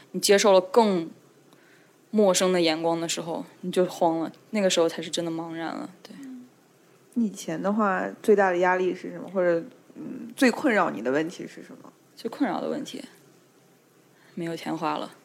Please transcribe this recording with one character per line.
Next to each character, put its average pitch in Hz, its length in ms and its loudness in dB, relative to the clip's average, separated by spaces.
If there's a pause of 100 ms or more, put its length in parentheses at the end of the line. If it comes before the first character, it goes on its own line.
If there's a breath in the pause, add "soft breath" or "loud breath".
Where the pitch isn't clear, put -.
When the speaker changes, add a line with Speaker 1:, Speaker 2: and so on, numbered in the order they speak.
(100)
Speaker 1:
你 185 80 -8
接 196 180 6
受 202 160 6
了 185 80 8
更 185 480 2 (1040 soft breath)
陌 208 240 4
生 185 180 2
的 180 80 2
眼 165 220 2
光 165 180 0
的 165 80 -4
时 165 120 -4
候， 165 240 -8 (160)
你 185 100 -6
就 180 140 2
慌 165 340 0
了， 156 140 -6 (180)
那 214 100 -2
个 190 80 2
时 180 120 2
候 165 80 4
才 165 120 -4
是 165 80 -10
真 170 160 -4
的 165 60 -4
茫 165 220 -8
然 165 160 -8
了， - 200 -10 (140)
对。 - 140 -20 (960)
Speaker 2:
你 233 120 2
以 185 40 -4
前 180 300 -8
的 190 120 0
话， 202 360 0 (140)
最 214 120 6
大 196 160 6
的 175 80 0
压 180 180 4
力 185 180 0
是 180 160 -10
什 175 80 -12
么？ - 160 -12
或 185 80 0
者， 170 180 2 (360)
嗯， - 400 -12
最 262 140 2
困 247 220 0
扰 180 160 2
你 107 140 -6
的 123 80 -2
问 156 180 -2
题 - 200 -12
是 - 160 -18
什 - 180 -20
么？ - 100 -20 (220)
Speaker 1:
最 - 160 -10
困 262 180 -2
扰 - 120 -4
的 - 80 -4
问 - 160 -6
题？ - 180 -14 (1300 soft breath)
没 170 80 -8
有 165 120 -8
钱 160 180 -8
花 156 220 -4
了。 - 140 -8 (140)